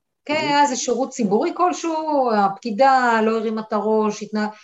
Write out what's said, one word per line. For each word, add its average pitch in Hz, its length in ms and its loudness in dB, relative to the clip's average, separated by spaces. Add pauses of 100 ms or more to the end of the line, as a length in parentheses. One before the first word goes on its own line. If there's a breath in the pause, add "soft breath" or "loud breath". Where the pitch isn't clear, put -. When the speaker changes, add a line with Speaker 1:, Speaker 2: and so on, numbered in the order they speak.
(260)
Speaker 1:
כן, 294 80 -4
Speaker 2:
אוקיי. 311 140 -2
Speaker 1:
היה 285 140 2
איזה 262 140 2
שירות 240 340 -2
ציבורי 240 460 0
כלשהו, 320 760 0
הפקידה 226 920 2
לא 220 140 0
הרימה 220 240 -4
את 220 120 -8
הראש, 214 500 0
התנה-, 214 240 -4 (160 loud breath)